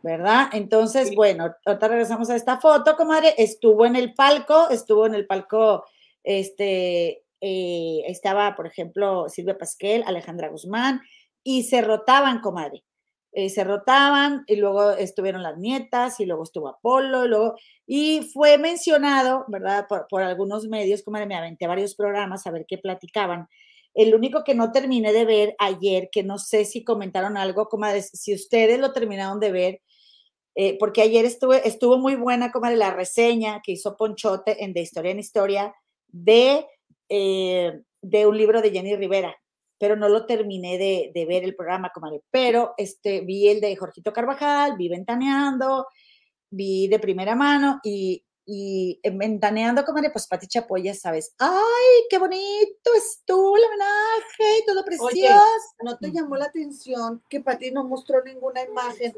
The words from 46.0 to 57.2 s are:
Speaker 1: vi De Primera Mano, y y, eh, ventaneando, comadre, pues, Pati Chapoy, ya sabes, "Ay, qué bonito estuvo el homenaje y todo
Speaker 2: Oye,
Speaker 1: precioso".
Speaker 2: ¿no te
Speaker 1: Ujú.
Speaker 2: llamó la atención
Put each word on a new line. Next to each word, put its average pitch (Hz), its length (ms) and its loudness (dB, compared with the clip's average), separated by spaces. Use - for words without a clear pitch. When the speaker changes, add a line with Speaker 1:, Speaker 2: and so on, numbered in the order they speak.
Speaker 1:
vi 196 380 -2
De 214 100 4
Primera 196 360 -4
Mano, 277 480 2
y 196 420 -6
y, 196 520 -6
eh, 214 60 -2
ventaneando, 214 720 -2
comadre, 294 260 -4
pues, - 160 -8
Pati 185 220 -8
Chapoy, 220 340 -4
ya 196 120 -6
sabes, 160 440 -8
"Ay, 466 720 4
qué 381 80 4
bonito 403 800 0
estuvo 392 600 2
el 453 60 8
homenaje 427 1000 0
y 440 60 -4
todo 392 140 0
Speaker 2:
Oye, 381 60 -10
Speaker 1:
precioso". 403 580 6
Speaker 2:
¿no 240 140 -8
te - 100 -10
Speaker 1:
Ujú. 311 80 -8
Speaker 2:
llamó 294 200 -4
la 285 100 -2
atención 254 840 -8